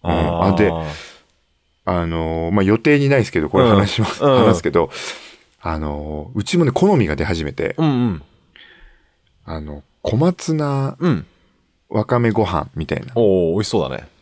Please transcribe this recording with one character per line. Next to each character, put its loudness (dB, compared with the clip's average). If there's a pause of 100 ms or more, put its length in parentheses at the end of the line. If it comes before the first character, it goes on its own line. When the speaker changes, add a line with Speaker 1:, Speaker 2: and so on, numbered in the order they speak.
Speaker 1:
あ 0
ー。 2
Speaker 2:
あ、 2
で、 4 (1120)
あ -2
の -4
ー、 0
ま 2
あ、 2
予 4
定 2
に 0
な 4
い 4
で 0
す -8
け 0
ど、 -2
こ 2
れ 4
話 4
し -4
ま 2
す。 -4
Speaker 1:
う 4
ん。 4
う 4
ん。 6
Speaker 2:
話 6
す -2
け 0
ど、 2 (720)
あ -6
の -8
ー、 -2
う -4
ち -2
も 4
ね、 2
好 4
み 4
が -2
出 -2
始 -2
め -6
て、 -4
Speaker 1:
う 0
ん 4
う 4 (160)
ん。 -4 (1200)
Speaker 2:
あ -10
の、 -12 (200)
小 -2
松 0
菜、 -2
Speaker 1:
う 0
ん。 -2 (640)
Speaker 2:
わ 0
か 0
め 2
ご 2
飯 -2
み -4
た -4
い -4
な。 -14
Speaker 1:
お 4
ー、 0
美 0
味 -2
し -6
そ 0
う -6
だ -8
ね。 -16 (140)